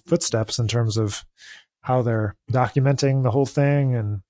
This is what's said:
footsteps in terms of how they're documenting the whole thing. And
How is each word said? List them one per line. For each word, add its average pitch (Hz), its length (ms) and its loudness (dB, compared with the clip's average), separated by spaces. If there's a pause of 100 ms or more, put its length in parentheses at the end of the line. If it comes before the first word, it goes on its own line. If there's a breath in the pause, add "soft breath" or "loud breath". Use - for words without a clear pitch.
footsteps 117 540 -2
in 113 80 0
terms 113 300 0
of 107 260 -2 (580 loud breath)
how 127 200 0
they're 110 340 -2 (160)
documenting 135 720 2
the 123 80 2
whole 135 140 2
thing. 143 500 0
And 104 340 -4